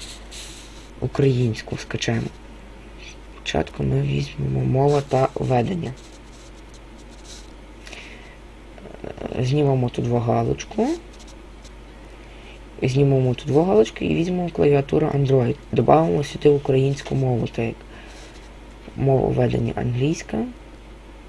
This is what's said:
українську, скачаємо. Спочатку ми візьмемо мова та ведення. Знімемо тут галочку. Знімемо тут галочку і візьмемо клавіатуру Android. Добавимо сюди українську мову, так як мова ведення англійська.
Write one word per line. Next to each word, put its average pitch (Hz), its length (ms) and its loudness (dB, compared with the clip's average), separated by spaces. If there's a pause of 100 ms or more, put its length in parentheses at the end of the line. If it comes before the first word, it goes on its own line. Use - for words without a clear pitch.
(1000)
українську, 127 760 0
скачаємо. - 500 -4 (1080)
Спочатку - 460 -4
ми 135 200 0
візьмемо 139 580 -2
мова 135 400 2
та 131 340 2
ведення. 127 580 0 (3500)
Знімемо 135 480 2
тут 120 180 -4
галочку. 120 840 0 (1900)
Знімемо 131 520 4
тут 147 160 -6
галочку 190 540 4
і 170 100 2
візьмемо 175 360 0
клавіатуру 147 560 4
Android. 131 480 4 (180)
Добавимо 147 520 6
сюди - 240 2
українську 139 680 2
мову, 127 320 2
так 120 180 -4
як 113 100 -4 (1200)
мова 131 320 4
ведення 123 480 2
англійська. 147 680 -2 (840)